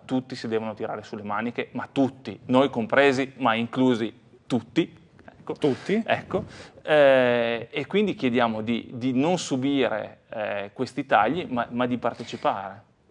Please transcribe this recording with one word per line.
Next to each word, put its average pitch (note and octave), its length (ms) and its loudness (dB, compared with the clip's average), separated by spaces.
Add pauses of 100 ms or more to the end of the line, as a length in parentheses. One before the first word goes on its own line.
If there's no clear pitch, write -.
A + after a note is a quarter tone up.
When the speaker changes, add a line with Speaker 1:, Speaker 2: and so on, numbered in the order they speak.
Speaker 1:
tutti C3 320 -4
si B2 100 -10
devono A2 280 -4
tirare G#2+ 280 -8
sulle G#2+ 220 -12
maniche, G#2+ 480 -4
ma - 180 -10
tutti, - 540 -2
noi C3 260 4
compresi, C3 680 2
ma A#2+ 160 2
inclusi A#2 640 0 (300)
tutti. C3+ 500 -2 (280)
Ecco. - 300 -14
Speaker 2:
Tutti? D3+ 520 0
Speaker 1:
Ecco. - 380 -2 (380)
Eh, B2 840 4
e C#3+ 200 -6
quindi G3 260 0
chiediamo A#2 460 0
di, A2+ 320 -4
di B2+ 200 -4
non D3 240 2
subire, B2+ 920 -2
eh, G#2 440 -6
questi C3 340 -6
tagli, B2 420 4
ma, A#2+ 220 -2
ma B2 160 0
di A#2+ 120 -2
partecipare. A2+ 880 -4 (240)